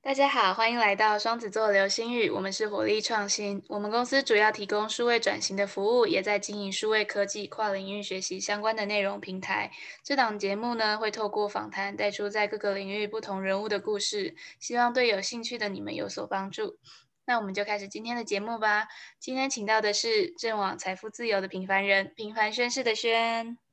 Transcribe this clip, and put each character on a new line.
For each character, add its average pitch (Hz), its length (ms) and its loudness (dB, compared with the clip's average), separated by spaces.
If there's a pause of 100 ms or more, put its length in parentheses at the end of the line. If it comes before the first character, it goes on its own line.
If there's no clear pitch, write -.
大 277 80 0
家 277 140 6
好， 220 260 4
欢 226 180 2
迎 240 60 0
来 202 180 4
到 214 220 4
双 233 220 0
子 220 100 -6
座 214 220 2
流 196 160 6
星 233 260 -2
雨， 226 160 2
我 196 100 -2
们 190 140 -4
是 214 160 -2
火 208 160 -2
力 214 160 2
创 208 260 -2
新。 202 400 -2
我 208 120 -6
们 208 100 -4
公 240 160 2
司 269 160 2
主 240 140 4
要 214 160 6
提 208 120 -6
供 208 240 0
数 240 200 0
位 233 120 4
转 - 220 0
型 196 160 -4
的 202 80 2
服 202 320 2
务， 226 80 8
也 196 160 2
在 208 160 0
经 208 240 -6
营 196 100 -4
数 214 200 0
位 214 120 4
科 202 220 0
技、 202 220 -8
跨 214 240 -2
领 196 200 -4
域 208 120 -6
学 190 180 -6
习 185 180 -6
相 208 220 -2
关 220 140 2
的 214 100 -2
内 208 160 2
容 202 180 -2
平 190 220 -8
台。 202 300 -2 (320)
这 285 120 -2
档 226 220 2
节 196 180 -2
目 233 200 -2
呢， 214 240 0
会 220 100 0
透 214 180 -4
过 208 220 -2
访 208 220 -6
谈 202 260 -6
带 208 140 0
出 208 180 -4
在 208 180 0
各 214 120 -4
个 202 160 0
领 196 120 -6
域 208 200 -4
不 220 120 -6
同 196 220 -6
人 190 180 0
物 214 80 -4
的 208 120 0
故 208 180 -2
事， 196 380 -4 (240)
希 240 180 -4
望 240 160 4
对 247 140 4
有 202 120 4
兴 226 240 -6
趣 233 140 -6
的 208 120 -2
你 196 120 -6
们 202 140 -6
有 208 120 -4
所 202 200 -6
帮 196 240 -4
助。 - 260 -6 (480)
那 240 140 2
我 214 40 -2
们 190 80 -4
就 202 140 0
开 208 140 -2
始 196 80 -10
今 214 160 -10
天 240 120 -4
的 233 80 -4
节 208 160 0
目 220 200 -4
吧。 208 280 2 (320)
今 262 160 -8
天 269 140 0
请 233 160 -4
到 220 160 6
的 208 100 4
是 214 460 2
正 226 180 -2
往 202 220 0
财 190 180 -4
富 220 140 -12
自 240 160 -8
由 202 160 2
的 190 60 -6
平 190 180 -6
凡 196 180 2
人， 196 320 2
平 214 160 -8
凡 214 220 0
宣 240 160 0
誓 254 140 -2
的 226 100 2
轩。 226 640 0 (140)